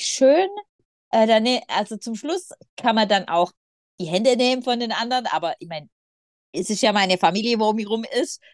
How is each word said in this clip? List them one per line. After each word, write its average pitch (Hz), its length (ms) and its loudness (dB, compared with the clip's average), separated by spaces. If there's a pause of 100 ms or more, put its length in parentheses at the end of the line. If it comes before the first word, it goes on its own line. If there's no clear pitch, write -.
schön. 302 400 4 (640)
Äh, 220 160 4
dann 220 160 4
ne-, 247 240 0
also 208 300 -4
zum 226 180 -10
Schluss 320 340 -6 (280)
kann 226 180 0
man 220 140 4
dann 196 180 2
auch 175 240 2 (480)
die 180 60 -6
Hände 214 320 2
nehmen 254 260 0
von 240 160 -2
den 233 120 -4
anderen, 240 360 -2
aber 160 320 -2
ich 170 80 -16
mein, 156 220 -12 (600)
es 180 180 -6
ist 208 120 -2
ja 214 120 4
meine 185 240 2
Familie, 214 420 0
wo 214 100 2
um 214 60 0
mich 214 140 -6
rum 226 160 -4 (160)
ist. - 200 -8 (120)